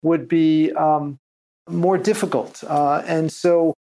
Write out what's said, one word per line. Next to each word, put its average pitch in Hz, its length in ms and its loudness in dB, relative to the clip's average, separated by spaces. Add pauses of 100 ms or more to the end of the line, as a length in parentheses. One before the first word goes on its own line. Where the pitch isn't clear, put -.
would 160 260 -2
be, 156 420 2
um, 151 460 -2 (520)
more 175 280 0
difficult. 185 680 -2
Uh, 147 400 0
and 160 260 -2
so 170 520 2